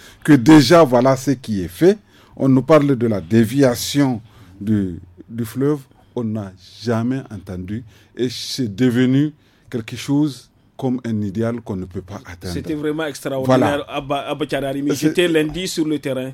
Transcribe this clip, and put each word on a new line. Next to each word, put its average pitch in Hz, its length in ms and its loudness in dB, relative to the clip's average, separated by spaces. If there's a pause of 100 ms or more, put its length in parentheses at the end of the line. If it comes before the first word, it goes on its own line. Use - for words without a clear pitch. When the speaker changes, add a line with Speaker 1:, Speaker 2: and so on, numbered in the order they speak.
(240)
Speaker 1:
que 156 100 6
déjà 151 500 8
voilà 127 320 4
ce - 160 -4
qui 117 300 -4
est 82 60 -6
fait. 190 300 2 (380)
On 135 140 0
nous 131 140 4
parle 143 320 4
de 117 120 -2
la 101 140 -2
déviation 120 1000 2 (380)
du, 101 400 -2 (300)
du 113 160 -8
fleuve, 139 340 -2 (380)
on 123 60 -6
n'a 107 280 -6 (300)
jamais 117 480 -2
entendu 95 540 -12 (320)
et 123 140 -2
c'est 120 440 -8
devenu 127 600 2 (360)
quelque 117 260 -10
chose 143 540 -4 (280)
comme 127 280 -4
un 110 160 -2
idéal 113 400 -4
qu'on 107 140 -8
ne 92 100 -8
peut 90 160 -12
pas 98 240 -16
atteindre. 90 280 -12
Speaker 2:
C'était 139 200 -8
vraiment 151 320 -6
extraordinaire, 131 520 0
Speaker 1:
Voilà. 110 320 0
Speaker 2:
Abba, 139 380 -6
Abba 147 180 -6
Kyararimi. 143 460 -4
Speaker 1:
C'est 147 160 -2
Speaker 2:
J'étais 175 200 0
lundi 160 400 0
sur 165 180 -2
le 151 140 -4
terrain. 131 340 -6